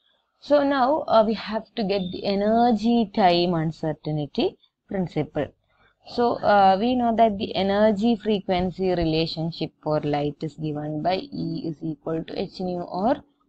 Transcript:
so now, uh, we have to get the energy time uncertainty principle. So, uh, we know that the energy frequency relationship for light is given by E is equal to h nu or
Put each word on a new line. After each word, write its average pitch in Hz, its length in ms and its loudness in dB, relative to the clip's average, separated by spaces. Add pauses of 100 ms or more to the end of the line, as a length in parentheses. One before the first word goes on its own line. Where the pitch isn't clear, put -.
(400)
so 285 220 4
now, 277 460 0
uh, 220 180 6
we 226 60 0
have 208 440 -8
to 233 60 -4
get 196 200 -2 (100)
the - 140 -10
energy 220 880 2
time 175 400 4
uncertainty 156 1040 -4 (300)
principle. 160 580 -4 (600)
So, 240 280 0
uh, 196 440 4
we 247 160 0
know 233 220 0
that 220 220 4
the - 160 -6
energy 208 600 2
frequency 185 760 -2
relationship 165 840 -2 (100)
for 151 180 0
light 147 420 -2
is 156 140 -8
given 151 460 -6
by 180 140 0
E 165 500 -6
is 160 160 -6
equal 160 420 -6
to - 140 -8
h - 220 -8
nu 180 220 -6
or 214 420 -4 (240)